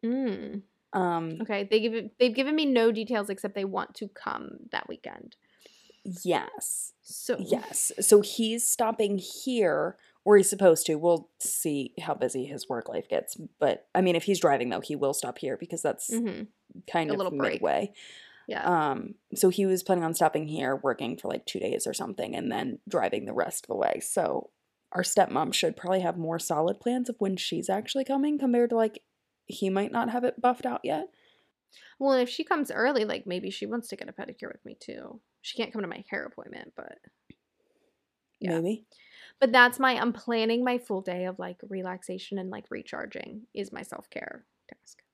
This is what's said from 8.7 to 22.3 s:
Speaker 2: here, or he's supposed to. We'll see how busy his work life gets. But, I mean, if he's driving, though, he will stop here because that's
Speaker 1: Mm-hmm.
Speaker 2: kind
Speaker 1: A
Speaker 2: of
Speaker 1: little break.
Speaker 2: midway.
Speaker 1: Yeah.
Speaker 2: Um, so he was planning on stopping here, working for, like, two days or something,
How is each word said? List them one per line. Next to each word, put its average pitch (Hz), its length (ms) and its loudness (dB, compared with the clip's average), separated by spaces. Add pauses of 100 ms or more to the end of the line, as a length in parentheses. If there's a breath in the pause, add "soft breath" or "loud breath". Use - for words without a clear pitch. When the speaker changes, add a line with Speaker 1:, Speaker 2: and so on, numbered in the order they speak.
Speaker 2:
here, 180 760 0 (280 soft breath)
or 208 120 12
he's 196 140 10
supposed 196 360 6
to. 156 100 4
We'll 165 420 2
see - 640 -2
how 156 140 -2
busy 127 300 -2
his 143 240 -10
work 120 200 -6
life - 200 -6
gets. - 280 -2 (240)
But, - 340 0
I 180 60 0
mean, 180 160 4
if 160 80 0
he's 190 160 2
driving, 135 300 4
though, 90 100 -2
he 147 160 -6
will 139 180 0
stop - 240 -6
here 127 180 -4
because - 240 -8
that's - 300 -4
Speaker 1:
Mm-hmm. 226 340 -4 (460)
Speaker 2:
kind 160 200 0
Speaker 1:
A - 40 0
Speaker 2:
of 202 40 -4
Speaker 1:
little 180 180 -2
break. - 180 0
Speaker 2:
midway. 78 380 0 (560 loud breath)
Speaker 1:
Yeah. 214 160 -6 (260)
Speaker 2:
Um, - 240 -6 (220)
so 190 120 6
he 196 160 2
was 190 200 2
planning 180 200 2
on 165 100 -2
stopping 156 340 0
here, 135 260 -2
working - 420 -2
for, - 120 -10
like, - 180 -6
two - 140 -6
days - 260 -2
or - 80 -4
something, - 400 -6